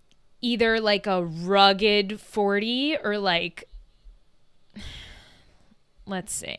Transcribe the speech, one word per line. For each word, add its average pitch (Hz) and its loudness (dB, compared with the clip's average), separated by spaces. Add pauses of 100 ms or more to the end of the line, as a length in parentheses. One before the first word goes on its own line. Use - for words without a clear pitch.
(400)
either, 226 2
like, 208 0
a 185 0
rugged 196 4
forty 226 -2
or, 208 -2
like, 175 -2 (1040)
<sighs> - - (1300)
let's 190 -8
see. - -10